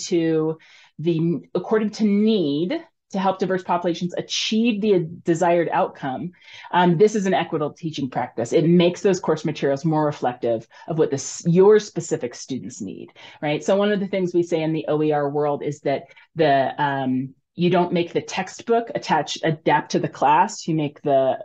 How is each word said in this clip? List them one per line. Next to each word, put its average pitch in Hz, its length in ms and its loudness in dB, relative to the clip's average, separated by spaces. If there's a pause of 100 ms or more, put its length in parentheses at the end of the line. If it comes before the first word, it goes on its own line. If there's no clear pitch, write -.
to 160 500 0 (400)
the, 165 420 0 (140)
according 214 380 0
to 220 120 -2
need 202 760 2 (340)
to 196 60 -4
help 190 200 0
diverse 185 240 -2
populations 175 560 -2
achieve 220 640 -2
the 185 260 2 (160)
desired 175 480 2
outcome, 156 600 -4 (400)
um, 175 260 4
this 214 160 6
is 208 100 -2
an 190 80 0
equitable 160 400 -2
teaching 151 380 -8
practice. 123 420 -6
It 160 160 4
makes 175 320 4
those 190 180 2
course 156 280 -2
materials 143 380 -2
more 156 200 2
reflective 123 640 -2 (200)
of 160 100 -4
what 147 120 2
this, - 360 -8
your 190 320 6
specific 170 560 -6
students 120 480 -10
need, - 300 -12 (280)
right? 151 240 -4
So 196 120 2
one 208 160 2
of 202 80 0
the 196 80 -4
things 185 260 -2
we 175 80 4
say 170 180 -2
in 156 140 0
the 156 140 -4
O 151 140 0
E 156 100 2
R 147 180 0
world 147 320 -2
is 147 180 -6
that - 220 -2 (320)
the, 139 480 2
um, 135 520 -2 (240)
you 175 120 2
don't 180 200 2
make 170 220 -2
the 156 80 -2
textbook - 760 -4
attach, - 480 -2
adapt 151 500 0
to 180 60 0
the - 120 -2
class. 165 580 2
You 160 60 0
make 147 260 -4
the, 135 440 2